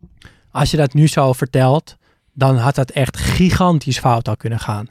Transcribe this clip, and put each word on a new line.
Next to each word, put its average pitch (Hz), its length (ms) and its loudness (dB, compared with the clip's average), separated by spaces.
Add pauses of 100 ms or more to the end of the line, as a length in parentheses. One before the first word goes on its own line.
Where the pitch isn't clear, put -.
(500)
Als 139 200 -2
je 160 60 0
dat 147 180 0
nu 151 140 4
zo 135 240 2
vertelt, 135 640 0 (360)
dan 131 240 2
had 123 180 0
dat 131 160 -2
echt - 260 -4
gigantisch 175 840 0
fout 117 300 -2
al 107 80 -4
kunnen 113 220 -6
gaan. 107 320 -8